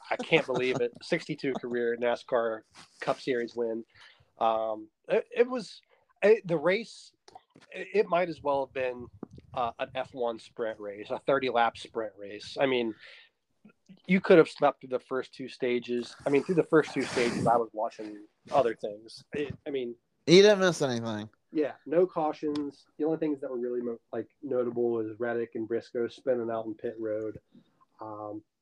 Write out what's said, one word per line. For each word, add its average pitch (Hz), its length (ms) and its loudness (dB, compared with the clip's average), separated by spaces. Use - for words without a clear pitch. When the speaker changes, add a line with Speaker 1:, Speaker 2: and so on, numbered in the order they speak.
Speaker 1:
I 113 40 0
can't 160 300 2
believe 127 340 0
it. 120 160 -2
Speaker 2:
<laughs> - 60 -20
Speaker 1:
Sixty-two - 520 -4
career 120 460 -2
nascar 117 600 -2
Cup 139 200 -2
Series 120 360 -4
win. 113 260 -4
Um, 110 480 0
it, 208 160 0
it 240 140 4
was, 247 320 -8
it, 202 240 6
the 170 100 0
race, 185 540 -2
it, 180 200 -12
it 196 160 4
might 180 200 2
as 156 120 -10
well 139 260 0
have - 60 -12
been, 123 340 -4
uh, 120 280 -2
an 131 160 -4
F 131 160 -6
one 117 260 -4
sprint 110 400 -6
race, 104 320 -10
a 110 160 -4
thirty 135 240 2
lap 117 260 4
sprint 110 400 -8
race. 101 440 -14
I 143 60 4
mean, 120 280 0
you 185 140 4
could 185 180 8
have 156 100 8
slept - 320 0
through 131 100 -16
the 123 100 -2
first - 340 -6
two 131 140 -10
stages. 120 680 -2
I 143 60 -2
mean, 143 140 4
through 185 120 -2
the 156 60 6
first 156 320 4
two 139 80 0
stages, 120 460 0
I 117 80 6
was 117 160 0
watching 107 440 -6
other 120 240 2
things. 110 560 -10
It, 143 240 -6
I 156 40 -8
mean, 123 260 -4
Speaker 2:
You 175 160 10
didn't 208 180 8
miss 180 220 2
anything. 113 460 -2
Speaker 1:
Yeah, 147 200 0
no 165 220 4
cautions. 151 760 -4
The 151 80 -2
only 160 140 0
things 151 220 -4
that 135 100 -8
were 127 80 -6
really 123 220 -4
mo-, 117 180 -6
like, 113 160 -6
notable 120 500 0
was 110 280 -4
Reddick 117 380 -4
and 113 100 -6
Briscoe 117 400 -4
spinning 120 420 -2
out 113 180 -4
in 107 80 -8
pit 113 260 -8
road. 107 400 -6
Um, 107 400 -10